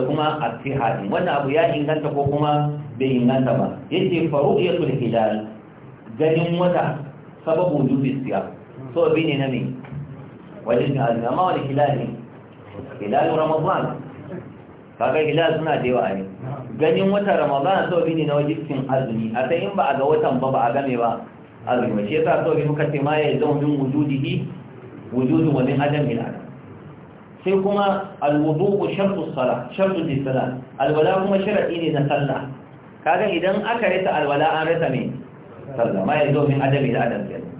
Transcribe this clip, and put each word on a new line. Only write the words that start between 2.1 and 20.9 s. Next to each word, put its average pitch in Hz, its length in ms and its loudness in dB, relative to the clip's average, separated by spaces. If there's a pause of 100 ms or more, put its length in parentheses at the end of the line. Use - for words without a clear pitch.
kuma 147 480 4 (240)
bai 131 160 2
inganta 120 480 4
ba. 98 80 2 (240)
Yace 165 400 2
fa 143 80 2
ru'yatul 170 560 4
hilal, 110 560 0 (640)
ganin 165 400 2
wata, 175 400 2 (480)
sababu 147 400 2
wujubi 123 400 2
siyam. 95 320 -4 (400)
So 165 160 4
bi 160 160 2
ne 139 80 0
na 135 160 0
me? 117 100 -2 (1000)
Wajibin 123 360 0
azumi. 117 280 0
Amma 160 240 0
wani 139 160 -2
hilal 139 320 2
ne? 110 80 -4 (960)
Hilal 147 320 2
Ramadan. 156 480 0 (1120)
Kaga 156 320 0
hilal 160 320 2
suna 156 160 0
da 120 80 -2
yawa 123 320 2
ne. 98 80 -4 (560)
Ganin 185 320 2
wata 196 240 2
Ramadan 151 560 2
sababi 165 240 2
ne 160 160 0
na 143 80 2
wajibcin 143 480 -2
azumi. 113 480 -2
A 127 160 0
sai 175 160 0
in 202 80 -6
ba 143 160 2
a 143 80 0
ga 147 80 2
watan 151 320 2
ba, 131 160 0
ba 120 160 2
a - 80 0
game 135 160 0